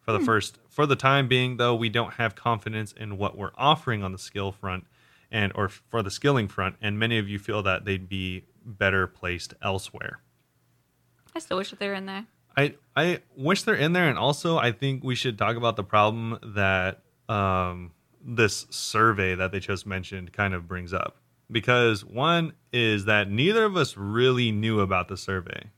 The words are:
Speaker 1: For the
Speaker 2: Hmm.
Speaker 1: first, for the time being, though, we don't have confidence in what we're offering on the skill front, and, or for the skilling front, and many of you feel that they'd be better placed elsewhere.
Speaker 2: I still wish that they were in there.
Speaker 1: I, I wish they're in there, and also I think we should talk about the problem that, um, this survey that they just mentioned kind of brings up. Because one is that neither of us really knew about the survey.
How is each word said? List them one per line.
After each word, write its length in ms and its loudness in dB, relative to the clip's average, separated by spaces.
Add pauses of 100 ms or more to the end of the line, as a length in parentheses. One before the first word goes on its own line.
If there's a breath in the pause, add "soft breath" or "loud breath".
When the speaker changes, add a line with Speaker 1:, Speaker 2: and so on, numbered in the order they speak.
Speaker 1:
For 120 -2
the 80 2
Speaker 2:
Hmm. 60 0
Speaker 1:
first, 320 2 (100)
for 180 0
the 80 4
time 320 2
being, 300 2
though, 180 2
we 140 0
don't 260 -2
have 220 -2
confidence 560 -4
in 260 -10
what 180 -4
we're 220 -8
offering 460 2
on 80 -4
the 60 -10
skill 340 -6
front, 340 -8 (420 soft breath)
and, 280 0
or 120 0
for 360 -6
the 60 -4
skilling 360 2
front, 340 -4
and 200 -2
many 180 2
of 100 -2
you 120 -6
feel 240 -4
that 200 0
they'd 240 -4
be 360 -6 (200)
better 440 2
placed 520 -8
elsewhere. 600 -6 (1120)
Speaker 2:
I 60 -6
still 160 -6
wish 140 -4
that 100 -16
they 80 -4
were 60 -4
in 120 -8
there. 200 -10 (300)
Speaker 1:
I, 180 0 (200)
I 280 0 (120)
wish 280 0
they're 120 2
in 180 2
there, 160 4
and 100 2
also 380 2
I 140 4
think 320 -2
we 140 -2
should 200 -2
talk 200 0
about 180 2
the 80 -4
problem 560 2 (160)
that, 480 0 (260)
um, 640 0 (340)
this 460 2
survey 640 2
that 160 -2
they 80 -4
just 260 -6
mentioned 480 -8
kind 220 0
of 140 -8
brings 240 -8
up. 240 -4 (340)
Because 540 2
one 480 0 (200)
is 340 2
that 220 4
neither 360 2
of 120 0
us 200 0
really 560 2
knew 260 0
about 300 0
the 80 -8
survey. 600 -6